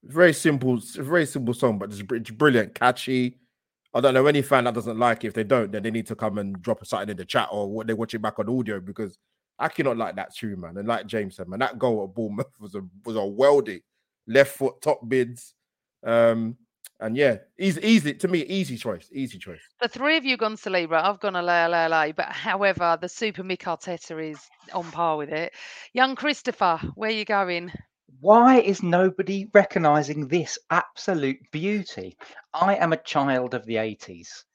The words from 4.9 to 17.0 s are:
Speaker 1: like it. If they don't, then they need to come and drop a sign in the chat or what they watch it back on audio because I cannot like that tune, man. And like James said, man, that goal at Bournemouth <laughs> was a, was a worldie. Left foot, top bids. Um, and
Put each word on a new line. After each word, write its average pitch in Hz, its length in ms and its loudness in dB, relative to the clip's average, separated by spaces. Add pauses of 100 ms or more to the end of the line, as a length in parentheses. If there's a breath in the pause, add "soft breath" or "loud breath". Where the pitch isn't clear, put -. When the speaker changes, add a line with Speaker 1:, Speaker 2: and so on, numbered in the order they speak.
Speaker 1:
like 117 240 2
it. 117 40 -4
If 101 60 -6
they 110 100 -2
don't, 107 280 2
then 104 120 -6
they 110 80 -2
need 110 160 -4
to 113 80 -8
come 104 220 -4
and 98 240 -6
drop 110 200 -4
a - 40 -20
sign 101 240 -6
in 98 80 -8
the 90 80 -12
chat 113 260 -2
or 101 180 -4
what 110 180 -8
they 113 60 -2
watch 110 200 -6
it 113 80 -6
back 107 180 -6
on 104 100 -4
audio 110 300 -2
because 95 380 -10 (400)
I 151 100 -4
cannot 139 300 -2
like 101 180 -4
that 95 200 -10
tune, 101 260 -10
man. 85 160 -12
And 104 100 -8
like 113 200 -4
James 101 280 -6
said, 90 120 -12
man, 95 120 -10
that 127 200 -2
goal 113 240 0
at 95 100 -12
Bournemouth 107 400 -6
<laughs> - 60 -20
was 101 160 -16
a, 101 60 -8 (240)
was 113 100 -6
a 110 40 -2
worldie. 107 640 2 (460)
Left 131 280 4
foot, - 260 -4
top 135 280 -2
bids. 123 460 -2 (480)
Um, 113 520 2 (440)
and 113 180 -4